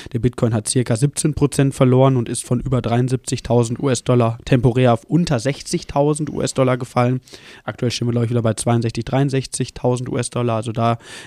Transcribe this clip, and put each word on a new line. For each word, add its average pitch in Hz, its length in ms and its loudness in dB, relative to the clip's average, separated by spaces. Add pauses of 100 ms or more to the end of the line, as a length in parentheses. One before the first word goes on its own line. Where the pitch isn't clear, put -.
(140)
Der 120 60 -2
Bitcoin 117 360 0
hat 104 120 -2
circa 120 280 0
siebzehn 143 400 0
Prozent 139 400 2
verloren 131 420 4
und 113 100 -2
ist 120 160 -6
von 123 160 -2
über 123 220 -2
dreiundsiebzigtausend 120 960 0
U-S-Dollar 120 640 2
temporär 123 480 4
auf 113 100 -2
unter 160 360 0
sechzigtausend 147 920 -2
U-S-Dollar 127 460 0
gefallen. 123 440 0 (440)
Aktuell 120 260 -4
stehen - 160 -4
wir, 117 60 0
glaub 120 100 0
ich, 113 80 -2
wieder 120 100 0
bei 110 140 0
zweiundsechzig, 117 500 -2
dreiundsechzigtausend 131 1040 -2
U-S-Dollar. 120 460 -2
Also 113 160 -4
da 113 280 0 (280)